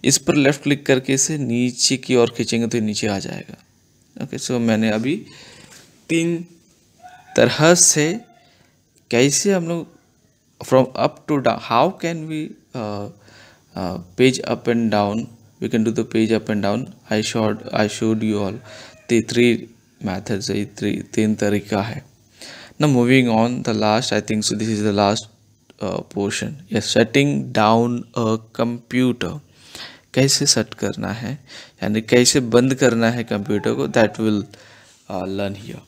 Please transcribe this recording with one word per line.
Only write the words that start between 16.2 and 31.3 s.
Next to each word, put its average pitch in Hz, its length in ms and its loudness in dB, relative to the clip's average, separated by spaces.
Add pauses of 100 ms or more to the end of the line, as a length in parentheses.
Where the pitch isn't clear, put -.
up - 120 -4
and 101 160 -2
down। 113 200 -2 (260)
I 107 100 2
showed, 110 420 -2 (100)
I 104 140 2
showed 110 360 -2
you 104 200 0
all 101 160 -6 (500)
the 117 120 4 (120)
three 120 360 2 (360)
methods, 95 460 -6
ये 101 160 -4 (120)
three, 104 160 -2 (180)
तीन 107 220 2
तरीका 101 460 0
है। - 220 -8 (800)
Now 151 60 4
moving 127 460 4
on, 117 300 0
the 117 100 -2
last, 107 400 2
I 104 160 0
think 107 140 -2
so 107 180 -2
this 110 80 -2
is 104 140 -2
the 107 100 0
last, 104 340 2 (540)
uh, 95 200 -6 (120)
portion, 101 420 -4 (180)
yes, 107 220 -2
shutting 139 380 2 (200)
down 117 440 2 (200)
a 113 200 0 (220)
computer। 120 800 -2 (760)
कैसे 139 320 2
सेट - 280 0
करना 98 380 -6
है, 117 220 -8 (500)